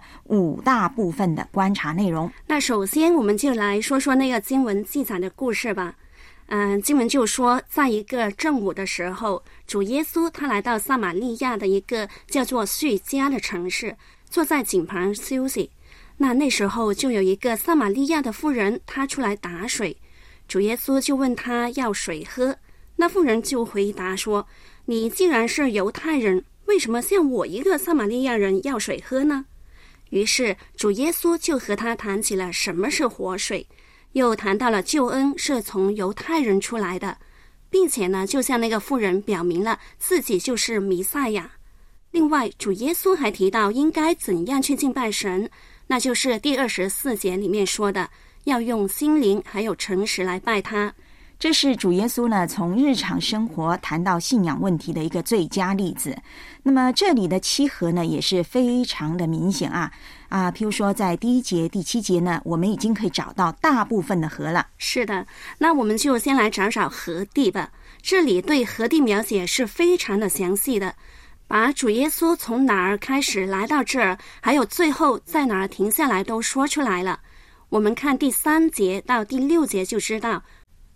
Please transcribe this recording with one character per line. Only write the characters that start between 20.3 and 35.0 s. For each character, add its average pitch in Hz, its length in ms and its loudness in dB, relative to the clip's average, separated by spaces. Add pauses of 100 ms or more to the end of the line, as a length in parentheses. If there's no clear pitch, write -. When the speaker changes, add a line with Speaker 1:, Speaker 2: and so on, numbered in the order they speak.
Speaker 2:
主 196 140 0
耶 220 160 2
稣 269 240 2
就 277 160 0
问 262 180 0
她 240 360 -2
要 254 200 -2
水 165 320 -6
喝， 254 320 -2 (400)
那 339 140 4
妇 381 120 2
人 220 200 4
就 240 240 -2
回 202 260 0
答 190 240 -6
说 208 300 -2 (400)
：“你 226 240 0
既 370 160 2
然 233 220 4
是 269 240 0
犹 202 200 0
太 311 280 -2
人， 190 240 2 (220)
为 415 120 4
什 247 140 0
么 240 100 0
向 311 300 2
我 202 160 0
一 202 140 -6
个 359 160 4
撒 - 160 -2
玛 254 120 2
利 240 180 0
亚 254 120 0
人 196 280 2
要 269 140 -2
水 190 260 -4
喝 262 200 -2
呢？” 285 220 0 (640)
于 202 140 2
是 226 300 0 (200)
主 208 160 2
耶 269 200 0
稣 339 260 2
就 320 200 -2
和 208 180 -4
她 226 200 -4
谈 208 260 -4
起 202 140 -2
了 185 180 -2
什 180 220 -4
么 185 160 0
是 285 160 0
活 185 280 -6
水， - 300 -6 (460)
又 247 240 2
谈 208 200 0
到 240 140 0
了 202 140 2
救 269 240 0